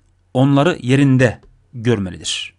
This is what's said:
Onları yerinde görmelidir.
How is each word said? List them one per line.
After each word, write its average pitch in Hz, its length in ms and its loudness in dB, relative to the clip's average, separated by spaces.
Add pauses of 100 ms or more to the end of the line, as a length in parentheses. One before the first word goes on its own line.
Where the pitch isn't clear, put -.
(340)
Onları 143 480 2
yerinde 131 580 2 (340)
görmelidir. 101 840 -6